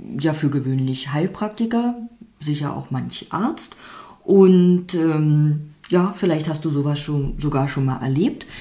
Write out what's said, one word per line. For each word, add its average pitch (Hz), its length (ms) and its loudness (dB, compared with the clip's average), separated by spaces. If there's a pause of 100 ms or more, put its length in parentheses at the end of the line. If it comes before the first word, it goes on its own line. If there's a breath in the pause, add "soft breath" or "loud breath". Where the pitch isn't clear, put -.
(180)
ja 156 140 0
für 156 160 0
gewöhnlich 131 640 -2
Heilpraktiker, 226 840 -2 (440)
sicher 147 360 -4
auch 131 140 -10
manch 123 400 -6
Arzt. 254 460 -4 (480 loud breath)
Und, 180 680 6
ähm, 151 800 2 (160)
ja, 180 260 2
vielleicht 156 320 0
hast 156 160 -4
du 165 60 -2
sowas 143 280 0
schon, 139 400 -4
sogar 139 300 0
schon 135 160 -2
mal 131 160 -2
erlebt. 135 460 -2 (140)